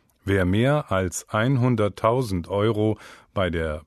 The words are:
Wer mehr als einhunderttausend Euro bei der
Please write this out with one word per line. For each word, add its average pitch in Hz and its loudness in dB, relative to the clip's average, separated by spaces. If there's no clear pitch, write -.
Wer 95 2
mehr 123 0
als 92 -2
einhunderttausend 113 0
Euro 107 0
bei 92 0
der 80 -4